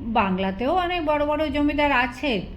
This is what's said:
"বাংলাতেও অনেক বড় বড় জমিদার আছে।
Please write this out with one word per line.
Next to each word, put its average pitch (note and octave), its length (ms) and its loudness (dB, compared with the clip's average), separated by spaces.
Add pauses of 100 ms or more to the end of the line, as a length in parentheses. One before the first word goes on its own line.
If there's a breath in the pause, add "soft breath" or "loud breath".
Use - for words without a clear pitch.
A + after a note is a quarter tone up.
"বাংলাতেও G3 720 0
অনেক F4 320 0
বড় D4 200 2
বড় D4+ 240 0
জমিদার D4 420 2
আছে। B3+ 500 0 (160)